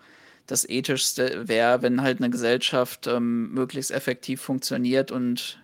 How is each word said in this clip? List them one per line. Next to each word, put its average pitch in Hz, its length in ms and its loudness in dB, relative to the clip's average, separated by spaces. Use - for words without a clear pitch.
das - 220 -2
Ethischste 127 800 -2
wär, 120 340 4
wenn 123 200 2
halt 131 180 2
eine 123 100 2
Gesellschaft, 120 760 0
ähm, 120 460 0
möglichst 131 380 -4
effektiv 127 500 -4
funktioniert 131 720 0
und 123 520 -4